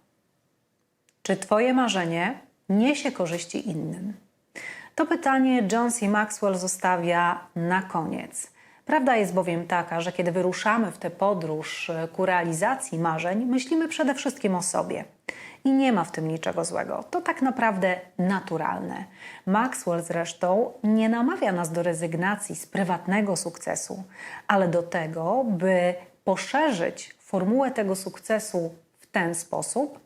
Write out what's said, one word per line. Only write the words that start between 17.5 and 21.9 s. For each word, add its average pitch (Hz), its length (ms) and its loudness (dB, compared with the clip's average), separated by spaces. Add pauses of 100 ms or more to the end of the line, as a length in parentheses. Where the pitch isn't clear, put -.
naturalne. 185 840 -2 (420)
Maxwell 190 560 0
zresztą 170 680 0 (120)
nie 220 240 4
namawia 233 440 2
nas 170 200 -2
do 170 100 0
rezygnacji 170 760 -2